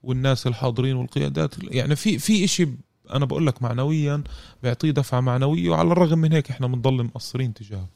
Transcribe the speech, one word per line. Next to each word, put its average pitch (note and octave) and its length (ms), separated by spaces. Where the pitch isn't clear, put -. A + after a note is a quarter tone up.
والناس B2+ 440
الحاضرين B2+ 480
والقيادات. C#3 680
يعني C3+ 320
في، F3 240
في G#3 240
إشي F3+ 220
ب-، C3 100
أنا C#3 120
بقول D3 220
لك B2+ 140
معنويا C#3+ 640
بيعطيه B2+ 280
دفعة B2+ 280
معنوية، C#3 500
وعلى E3 220
الرغم E3+ 280
من D#3 140
هيك D#3 160
إحنا B2+ 180
بنضل B2+ 360
مقصرين A#2+ 500
تجاهه. G2+ 420